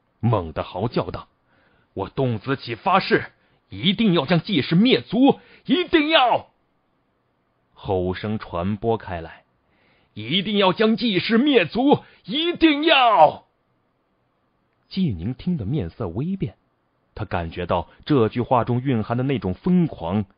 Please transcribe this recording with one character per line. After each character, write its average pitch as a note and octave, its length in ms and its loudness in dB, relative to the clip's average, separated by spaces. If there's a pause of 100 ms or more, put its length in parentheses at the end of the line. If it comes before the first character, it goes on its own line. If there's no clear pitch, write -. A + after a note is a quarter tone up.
(200)
猛 G#2 320 0
地 F2 120 -6
嚎 F#2+ 240 -6
叫 A#2+ 240 -4
道 - 160 -12 (680)
：“我 F#2+ 160 -6
董 B2 300 -2
子 C3+ 180 -4
启 A#2 180 -10
发 F#3+ 240 0
誓， D#3 320 -2 (380)
一 G#2+ 240 -2
定 G3+ 200 2
要 D3+ 120 0
将 E3 160 2
季 E3 200 -2
氏 - 140 0
灭 G#3+ 260 4
族， B3+ 380 2 (260)
一 E4+ 220 0
定 D4+ 220 2
要！” B3 400 2 (1300)
吼 F#2 380 -2
声 G#2+ 260 -6
传 F#2 380 -4
播 A2+ 200 -2
开 F2 240 -8
来 D#2+ 220 -18 (720)
：“一 B2 280 -4
定 G#3 160 -2
要 F#3+ 160 2
将 A3 220 2
季 G#3 240 -2
氏 A3 180 0
灭 B3 280 4
族， C4 380 2 (220)
一 D#4+ 300 -4
定 D4+ 280 4
要！” A#3 600 4 (1400)
季 F#3 240 -2
宁 F#2 220 -6
听 F3+ 240 -4
得 G#2+ 80 -4
面 A2 240 -2
色 G#2 180 -8
微 D3 300 -6
变， C#3 180 -6 (600)
他 G#2+ 100 -8
感 E2+ 260 -4
觉 F2 140 -8
到 E2+ 240 -2 (160)
这 A#2+ 240 4
句 B2 120 -4
话 A2+ 220 0
中 B2 160 -2
蕴 B2+ 240 -2
含 A#2+ 140 -2
的 B2+ 60 -2
那 C3+ 160 -2
种 F#2 160 -4
疯 F3+ 320 2
狂 F#2+ 380 -4 (120)